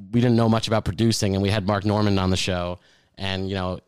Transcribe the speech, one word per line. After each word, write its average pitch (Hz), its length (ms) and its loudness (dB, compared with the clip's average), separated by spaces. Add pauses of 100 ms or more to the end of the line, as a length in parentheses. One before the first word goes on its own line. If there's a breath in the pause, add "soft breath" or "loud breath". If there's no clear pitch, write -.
(120)
we 117 80 2
didn't 120 160 4
know 113 140 4
much 113 180 2
about 107 180 0
producing, 110 480 0
and 98 80 0
we 98 80 0
had 95 160 -2
Mark 101 200 0
Normand 104 340 2
on 92 100 0
the 92 80 0
show, 87 400 -4 (400 soft breath)
and, 95 320 -6
you 98 60 -4
know, 92 320 -4